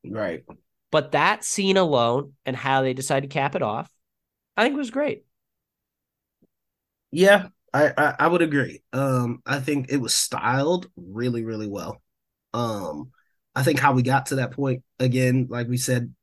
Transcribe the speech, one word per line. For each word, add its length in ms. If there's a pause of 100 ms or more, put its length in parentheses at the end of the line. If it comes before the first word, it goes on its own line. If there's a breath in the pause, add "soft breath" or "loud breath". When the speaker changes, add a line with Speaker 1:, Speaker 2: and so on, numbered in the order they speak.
Speaker 1:
Right. 380 (480)
Speaker 2:
But 220
that 300
scene 340
alone 560 (120)
and 100
how 260
they 120
decided 360
to 40
cap 220
it 60
off, 280 (640)
I 80
think 140
was 140
great. 340 (1900)
Speaker 1:
Yeah, 360 (260)
I, 240
I, 220
I 80
would 140
agree. 400 (120)
Um, 520
I 140
think 300
it 80
was 160
styled 800
really, 480
really 240
well. 340 (520)
Um, 580 (440)
I 80
think 160
how 140
we 100
got 240
to 80
that 160
point, 320 (160)
again, 500
like 180
we 100
said 440